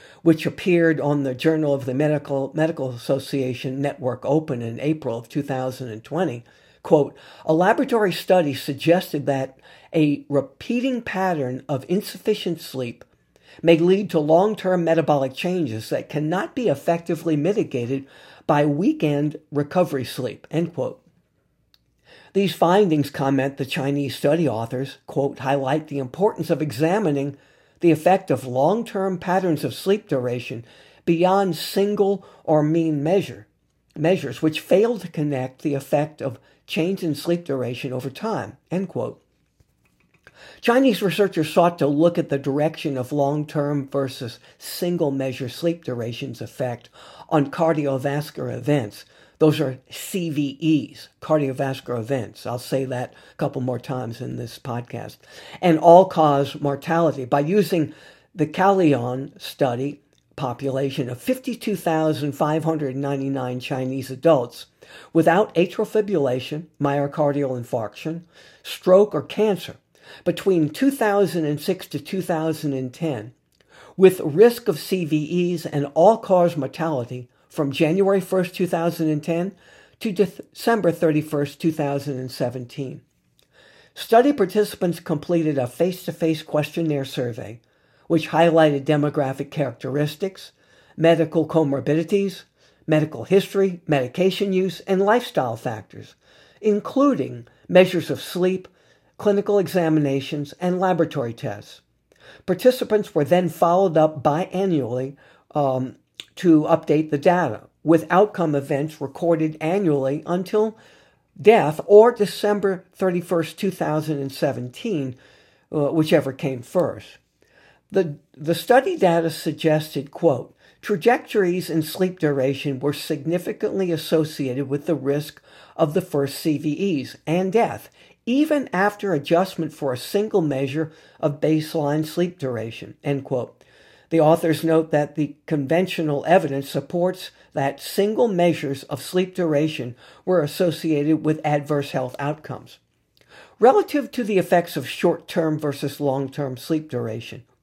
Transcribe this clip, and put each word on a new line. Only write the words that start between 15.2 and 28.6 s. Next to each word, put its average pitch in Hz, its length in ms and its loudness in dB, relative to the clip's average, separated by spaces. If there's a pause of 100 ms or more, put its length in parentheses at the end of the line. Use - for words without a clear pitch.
changes 156 580 -4
that 135 200 -4
cannot 160 460 -4
be 240 140 0
effectively 165 680 -2
mitigated 139 680 -2 (440)
by 147 180 4
weekend 151 720 0 (140)
recovery 143 520 -2
sleep," - 460 -10
end 165 240 -2
quote. - 260 -8 (1300)
These 196 220 2
findings, 170 560 4
comment 139 460 0
the 135 80 -6
Chinese 139 500 -4
study 147 340 2
authors, 117 560 -6
quote, - 320 -4
"highlight 139 500 -2
the 139 120 -6
importance 165 500 -2
of 156 140 0
examining 143 720 0 (420)
the 170 120 4
effect 190 400 2
of 131 160 -2
long-term 190 720 0